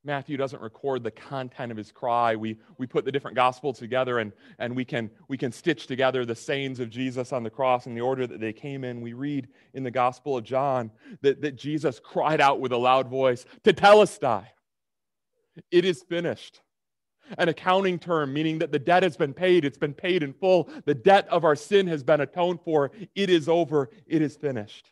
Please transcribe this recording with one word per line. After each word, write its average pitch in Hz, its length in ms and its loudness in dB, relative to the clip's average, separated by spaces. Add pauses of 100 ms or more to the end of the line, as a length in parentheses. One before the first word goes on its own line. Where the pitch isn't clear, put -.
Matthew 143 300 -6
doesn't 135 240 -6
record 127 420 -6
the 110 80 -6
content 127 580 -12
of 110 80 -10
his 104 140 -14
cry. 117 460 0
We, 110 200 -6 (200)
we 131 100 -8
put 139 160 -2
the 127 80 -4
different 131 240 -6
gospels 127 420 0
together 123 420 -2
and, 104 120 -4 (260)
and 120 160 -6
we 127 120 -4
can, 113 260 -6 (160)
we 135 100 -8
can 127 140 -4
stitch - 340 -4
together 127 400 0
the 117 80 -6
sayings 135 460 -6
of 120 100 -8
Jesus 127 440 -6
on 120 100 -4
the 110 60 -8
cross 127 380 -2
in 120 60 -10
the 117 60 -8
order 127 260 -2
that 107 140 -12
they 110 140 -6
came 139 320 -12
in. 120 160 -10
We 120 100 -10
read 135 380 -8 (240)
in 131 100 -10
the 123 80 -6
Gospel 127 460 -2
of 113 80 -6
John 131 460 -2 (300)
that, 143 200 2
that 143 160 -6
Jesus 147 420 -4
cried 156 400 -2
out 143 220 4
with 127 100 -4
a 123 60 0
loud 127 320 2
voice, 131 360 0 (200)
"Tetelestai, 175 800 6 (1300)
it 175 120 4
is 180 200 -2
finished." 170 580 -6 (760)
An 170 120 2
accounting 185 500 0
term 156 320 -2
meaning 160 280 -2
that 156 120 -4
the 147 80 -2
debt 170 240 4
has 180 140 0
been 139 160 -2
paid. 180 320 2
It's 139 120 -4
been 147 160 -4
paid 180 300 -2
in 139 80 -8
full. 185 380 2 (160)
The 143 100 2
debt 196 320 6
of 170 160 0
our 151 140 4
sin 196 300 2
has 160 140 -4
been 147 200 4
atoned 175 400 -2
for. 147 300 0 (220)
It 196 160 -2
is 165 200 2
over. 151 400 0 (160)
It 156 160 0
is 147 160 -4
finished. 127 540 -8